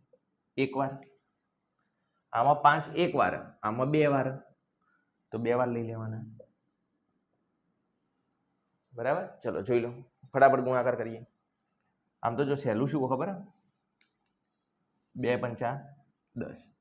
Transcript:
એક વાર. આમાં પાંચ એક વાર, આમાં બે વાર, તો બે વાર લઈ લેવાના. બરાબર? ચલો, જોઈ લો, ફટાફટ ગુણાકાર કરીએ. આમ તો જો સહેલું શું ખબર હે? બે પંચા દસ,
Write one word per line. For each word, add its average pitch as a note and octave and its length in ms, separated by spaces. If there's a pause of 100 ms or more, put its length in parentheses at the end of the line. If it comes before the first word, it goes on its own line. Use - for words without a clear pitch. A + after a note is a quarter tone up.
(560)
એક C3+ 200
વાર. C3+ 160 (1400)
આમાં C#3 300
પાંચ D3+ 220 (120)
એક F3 180
વાર, F#2 200 (280)
આમાં A#2+ 280
બે D3+ 160
વાર, C#3 200 (1040)
તો A2+ 80
બે A#2 160
વાર B2 140
લઈ A#2 140
લેવાના. A2+ 420 (2750)
બરાબર? C3+ 320 (180)
ચલો, F#2+ 200
જોઈ A#2+ 180
લો, A#2 100 (420)
ફટાફટ C3+ 280
ગુણાકાર B2 360
કરીએ. A2+ 240 (1040)
આમ A#2 120
તો C#3 80
જો C#3 100
સહેલું C3 340
શું C3+ 200
ખબર C3 200
હે? F3+ 140 (1700)
બે B2 220
પંચા B2 580 (400)
દસ, - 360 (100)